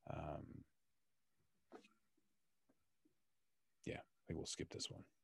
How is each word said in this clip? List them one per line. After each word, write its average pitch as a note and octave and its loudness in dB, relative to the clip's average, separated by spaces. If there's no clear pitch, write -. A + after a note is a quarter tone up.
Um, D2+ 0
yeah, - 4
I - -8
think E2 2
we'll - 2
skip - 2
this - 0
one. - -6